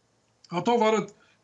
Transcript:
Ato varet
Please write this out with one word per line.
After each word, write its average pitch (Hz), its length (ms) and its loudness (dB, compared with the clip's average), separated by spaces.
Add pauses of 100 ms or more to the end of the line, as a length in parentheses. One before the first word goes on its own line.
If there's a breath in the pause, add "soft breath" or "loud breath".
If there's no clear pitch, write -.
(520)
Ato 180 280 0
varet 214 320 0 (320 soft breath)